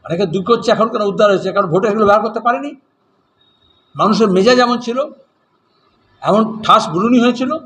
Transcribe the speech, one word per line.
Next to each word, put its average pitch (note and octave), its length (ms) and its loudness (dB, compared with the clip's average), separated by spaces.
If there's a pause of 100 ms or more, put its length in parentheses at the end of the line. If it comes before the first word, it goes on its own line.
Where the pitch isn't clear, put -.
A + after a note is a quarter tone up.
অনেকে F3 220 -2
দুঃখ F3+ 240 -6
হচ্ছে A#3 200 2
এখন A3 180 2
কেন A#3 140 -4
উদ্ধার G3+ 280 2
হয়েছে, F#3 220 -2
কারণ F#3+ 160 -2
ভোটে F#3+ 200 0
এগুলো G#3 180 0
ব্যবহার G#3+ 200 2
করতে A3 140 -6
পারেনি। C4+ 340 -4 (1200)
মানুষের G3+ 320 2
মেজাজ G3 300 4
এমন A#3+ 200 0
ছিল, A#3+ 240 -6 (1200)
এমন G#3 400 0
ঠাস - 260 2
বুরুনি A3+ 320 2
হয়েছিল B3 320 0 (140)